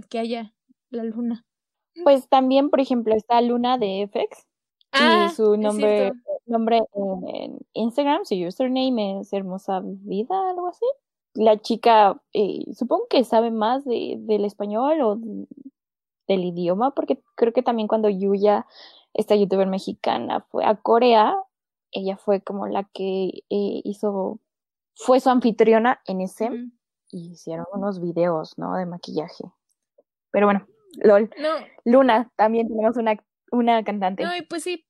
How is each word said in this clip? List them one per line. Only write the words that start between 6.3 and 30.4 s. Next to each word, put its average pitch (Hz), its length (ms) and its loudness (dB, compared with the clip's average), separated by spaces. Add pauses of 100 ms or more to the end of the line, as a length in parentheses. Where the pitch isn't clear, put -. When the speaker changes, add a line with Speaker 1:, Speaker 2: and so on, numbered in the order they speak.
Speaker 2:
nombre 226 340 0 (540)
en 58 240 -12 (160)
Instagram, 285 520 -2
su 208 100 -4
username 220 840 -2
es 208 120 -10
Hermosa 190 500 -6
Vida, 202 680 -6
algo 359 180 -6
así. 392 160 -6 (500)
La 214 240 4
chica, 220 640 4 (100)
eh, 180 320 -2 (120)
supongo 330 340 -2
que 285 140 4
sabe 226 260 2
más 226 360 -2
de, - 340 -4
del 214 260 -2
español 220 560 -2
o 214 140 0 (1120)
del 190 180 2
idioma, 180 480 0
porque 285 280 -2 (140)
creo 233 180 2
que 247 100 0
también 226 240 -2
cuando 220 200 2
Yuya, 202 600 2 (480)
esta 214 200 2
youtuber 196 320 2
mexicana, - 840 -4
fue - 120 -2
a 214 120 2
Corea, 233 600 4 (560)
ella 190 260 -6
fue 196 240 0
como 202 260 -8
la 196 160 -4 (100)
que, 190 320 -4 (240)
eh, 202 340 -4
hizo, 202 560 -4 (560)
fue 262 240 2
su 262 120 2
anfitriona 226 760 4
en 190 160 -6
S 190 240 -6
M 226 100 -6
Speaker 1:
Ujú. 240 160 -12 (400)
Speaker 2:
y 175 200 -14
hicieron 165 420 -12
unos 196 260 -6
videos, 170 600 -4
¿no? 175 180 -6
de 185 80 -4
maquillaje. 175 600 -10 (840)
Pero 208 140 2